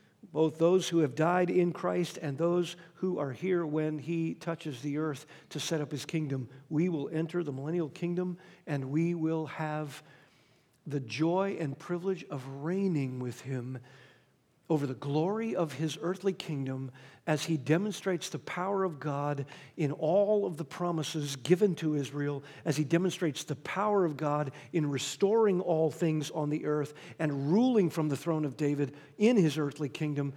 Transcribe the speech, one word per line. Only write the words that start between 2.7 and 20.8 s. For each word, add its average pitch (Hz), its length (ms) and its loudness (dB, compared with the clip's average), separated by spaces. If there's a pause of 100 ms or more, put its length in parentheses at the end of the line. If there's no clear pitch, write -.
who 185 240 -2
are 139 120 -2
here 175 340 0
when 156 340 -2
he 165 360 -2
touches 156 480 -8
the 143 160 -4
earth 151 280 -4 (240)
to 151 100 -8
set 160 200 -2
up 147 120 -4
his 135 120 -6
kingdom, 139 440 -2 (200)
we 156 200 2
will 151 220 -2
enter 165 340 -2
the 143 80 -4
millennial 147 360 -2
kingdom, 175 480 -2 (300)
and 135 240 -4
we 165 240 2
will 160 320 0
have 151 560 -6 (840)
the 139 120 -2
joy 165 600 0
and 139 180 -4
privilege 175 520 -4
of 131 160 -8 (180)
reigning 156 560 0
with 123 220 -8
him 127 360 -6 (880)
over 143 180 2
the 127 80 -4
glory 160 600 -2
of 160 160 0
his 151 280 -4
earthly 185 320 -2
kingdom 135 600 -6 (340)
as 151 180 2
he 165 120 0
demonstrates 170 720 0
the 147 100 -8
power 190 460 -2
of 156 160 -4
God 143 440 -2 (320)
in 147 140 2
all 196 560 4
of 175 100 -4
the 156 80 -6
promises 156 720 -2